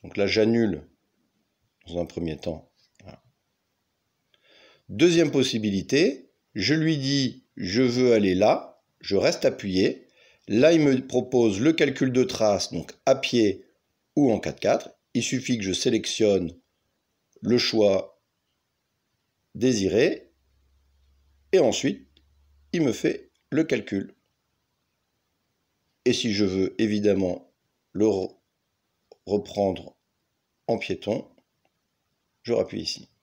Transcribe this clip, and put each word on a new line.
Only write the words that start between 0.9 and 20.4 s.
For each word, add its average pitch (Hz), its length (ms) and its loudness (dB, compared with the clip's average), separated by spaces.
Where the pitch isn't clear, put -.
dans 85 120 -6
un 85 60 -2
premier 82 320 -8
temps. 80 340 -10
Voilà. 101 200 -20
Deuxième 165 440 2
possibilité, 127 1000 0
je 107 200 -2
lui 160 240 0
dis, 135 460 -2
je 98 240 -2
veux 123 320 2
aller 101 200 4
là, 104 480 0
je 98 160 -2
reste 139 260 0
appuyé. 98 600 0
Là, 143 260 4
il 160 80 4
me 135 260 2
propose 117 520 0
le 156 140 2
calcul 135 380 0
de 127 120 2
trace, 107 480 -2
donc - 200 -10
à 131 80 4
pied 110 500 0
ou 143 160 4
en 101 80 0
quatre-quatre. - 520 -4
Il 117 80 0
suffit 127 340 -4
que 101 60 -8
je 95 100 -2
sélectionne 98 800 0
le 120 160 2
choix 101 640 0
désiré 110 760 0